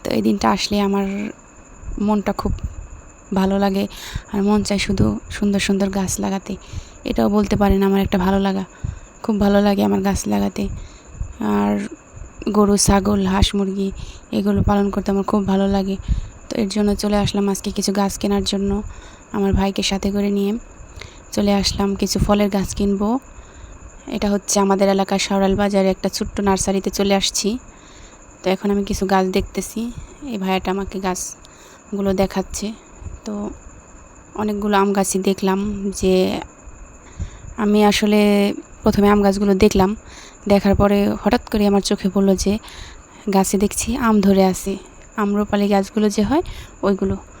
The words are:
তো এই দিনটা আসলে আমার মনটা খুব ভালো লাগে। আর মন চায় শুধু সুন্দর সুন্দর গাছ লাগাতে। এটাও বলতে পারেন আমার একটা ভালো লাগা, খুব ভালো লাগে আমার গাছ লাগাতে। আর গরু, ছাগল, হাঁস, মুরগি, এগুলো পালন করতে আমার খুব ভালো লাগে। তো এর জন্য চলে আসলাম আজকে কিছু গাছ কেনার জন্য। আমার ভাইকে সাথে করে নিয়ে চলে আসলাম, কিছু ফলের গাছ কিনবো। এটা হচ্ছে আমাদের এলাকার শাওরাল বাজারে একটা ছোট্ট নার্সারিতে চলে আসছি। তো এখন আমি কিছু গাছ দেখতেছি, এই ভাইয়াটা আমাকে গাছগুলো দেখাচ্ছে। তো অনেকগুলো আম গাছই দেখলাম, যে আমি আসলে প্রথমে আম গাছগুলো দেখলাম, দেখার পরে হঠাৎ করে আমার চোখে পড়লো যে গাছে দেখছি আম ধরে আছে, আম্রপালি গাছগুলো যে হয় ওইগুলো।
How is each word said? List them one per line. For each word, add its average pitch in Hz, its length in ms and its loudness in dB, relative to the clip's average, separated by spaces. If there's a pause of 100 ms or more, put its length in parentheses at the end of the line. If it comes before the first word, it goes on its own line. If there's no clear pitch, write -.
তো - 80 -6
এই 226 120 2
দিনটা 208 280 0
আসলে 208 300 -2
আমার 196 260 0 (960)
মনটা 208 320 0
খুব - 200 -4 (840)
ভালো 190 240 2
লাগে। 196 260 0 (480)
আর 202 100 -2
মন 208 200 4
চায় 202 160 -2
শুধু 208 280 2 (240)
সুন্দর 202 300 0
সুন্দর 196 300 0
গাছ 190 300 -2
লাগাতে। 196 340 -4 (500)
এটাও 226 240 0
বলতে 104 280 2
পারেন 196 260 4
আমার 196 180 2
একটা 196 180 0
ভালো 190 220 2
লাগা, 196 240 -2 (580)
খুব 220 180 -2
ভালো 202 200 4
লাগে 202 240 2
আমার 202 160 2
গাছ 190 260 0
লাগাতে। 202 380 -2 (760)
আর 104 320 0 (800)
গরু, 202 240 4
ছাগল, 202 500 2
হাঁস, 190 280 2
মুরগি, 196 340 -2 (440)
এগুলো 202 300 0
পালন 202 280 2
করতে 196 200 -4
আমার 196 140 0
খুব 208 220 0
ভালো 196 220 2
লাগে। 196 280 0 (520)
তো - 80 -10
এর 208 120 -2
জন্য 208 260 0
চলে 208 220 0
আসলাম 202 320 0
আজকে 196 220 -4
কিছু 202 220 -2
গাছ 196 260 0
কেনার 202 260 0
জন্য। 196 380 -2 (500)
আমার 196 200 0
ভাইকে 196 300 0
সাথে 196 280 -2
করে 202 200 0
নিয়ে 202 220 0 (800)
চলে 202 220 2
আসলাম, 196 400 0
কিছু 196 240 -2
ফলের 208 320 2
গাছ 190 240 -2
কিনবো। 202 340 0 (1000)
এটা 208 200 -2
হচ্ছে 202 320 -2
আমাদের 196 280 4
এলাকার 196 300 0
শাওরাল 196 360 2
বাজারে 196 340 2
একটা 185 200 -2
ছোট্ট - 320 -6
নার্সারিতে 190 500 0
চলে 196 240 0
আসছি। - 360 -2 (880)
তো - 120 -10
এখন 190 200 -2
আমি 202 140 2
কিছু 196 220 -4
গাছ 190 200 2
দেখতেছি, 190 540 -4 (460)
এই 233 120 -6
ভাইয়াটা 190 320 -2
আমাকে 190 280 -6
গাছগুলো - 1120 -6
দেখাচ্ছে। 190 540 -2 (580)
তো 214 100 -8 (1000)
অনেকগুলো 208 420 -2
আম 196 160 6
গাছই 196 260 0
দেখলাম, 190 400 0 (320)
যে 185 240 2 (1400)
আমি 208 280 2
আসলে 208 360 4 (600)
প্রথমে 208 260 4
আম 202 140 6
গাছগুলো 202 320 2
দেখলাম, 196 360 4 (580)
দেখার 202 260 4
পরে 202 240 4 (220)
হঠাৎ 240 280 2
করে 214 180 2
আমার 202 160 4
চোখে 196 260 -2
পড়লো 196 260 4
যে 190 180 0 (840)
গাছে 190 240 2
দেখছি - 380 -2
আম 226 240 2
ধরে 190 240 6
আছে, 190 280 -2 (440)
আম্রপালি 202 520 0
গাছগুলো 202 400 0
যে 202 140 0
হয় 262 200 0 (400)
ওইগুলো। 190 340 0 (240)